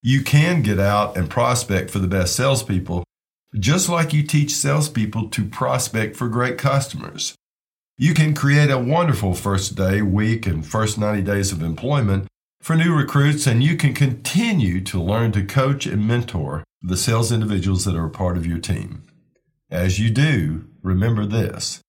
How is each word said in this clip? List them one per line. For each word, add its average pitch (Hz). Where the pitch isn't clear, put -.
You 135
can 156
get 101
out 104
and 87
prospect 120
for -
the 92
best 90
salespeople, 98
just 147
like 165
you 147
teach 147
salespeople 113
to 107
prospect 127
for 123
great 123
customers. -
You 151
can 156
create 143
a 135
wonderful 131
first 95
day, 98
week, 107
and 78
first 107
ninety 104
days 98
of 80
employment 98
for 160
new 165
recruits, 147
and 120
you 156
can 139
continue 143
to 95
learn 107
to 98
coach 139
and 104
mentor 95
the 90
sales 117
individuals 98
that 92
are 82
a 78
part 90
of 82
your 85
team. -
As 90
you 110
do, 107
remember 104
this. -